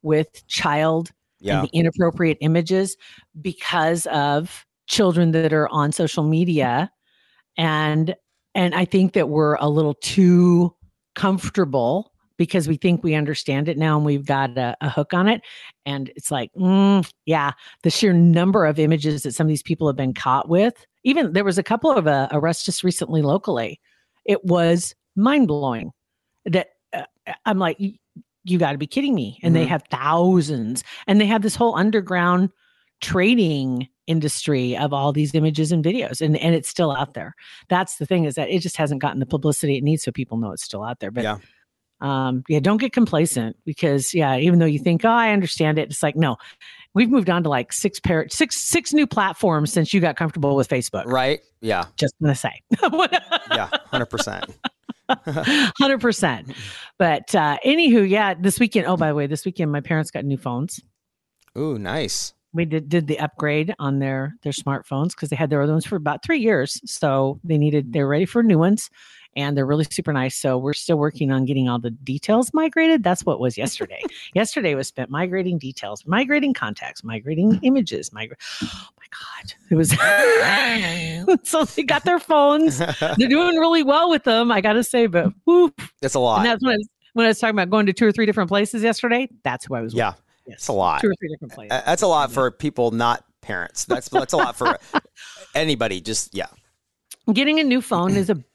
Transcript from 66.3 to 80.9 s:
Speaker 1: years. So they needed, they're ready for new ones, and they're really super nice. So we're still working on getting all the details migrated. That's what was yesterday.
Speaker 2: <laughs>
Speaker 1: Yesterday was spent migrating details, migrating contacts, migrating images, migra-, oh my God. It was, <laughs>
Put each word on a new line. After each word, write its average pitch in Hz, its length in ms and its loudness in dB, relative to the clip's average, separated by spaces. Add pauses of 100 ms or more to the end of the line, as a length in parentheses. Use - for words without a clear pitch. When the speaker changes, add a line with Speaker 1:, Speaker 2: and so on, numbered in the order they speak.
Speaker 1:
years. 190 400 0 (100)
So 135 540 0
they 160 140 0
needed, 147 340 0
they're 139 160 0
ready 147 180 2
for 240 160 0
new 214 180 4
ones, 202 300 2 (460)
and 143 220 -2
they're 135 80 2
really 147 240 0
super - 240 -4
nice. 131 240 -2
So 131 200 0
we're 135 160 -2
still - 240 -2
working 147 340 0
on 131 140 2
getting 131 220 0
all 120 120 -2
the 117 120 -6
details 143 640 -2
migrated. 320 500 2
That's 180 220 0
what 156 160 0
was 123 160 -2
yesterday. - 440 -8 (160)
Speaker 2:
<laughs> - 160 -20
Speaker 1:
Yesterday 196 420 -2
was 135 120 -6
spent 127 220 -10
migrating 180 480 -4
details, 127 480 -12
migrating 262 480 0
contacts, - 500 -8
migrating 156 600 0
images, 247 480 0
migra-, 110 240 -14 (280)
oh - 240 -12 (100)
my - 140 -20
God. - 420 -18 (160)
It 170 60 4
was, 160 160 2
<laughs> 214 1600 2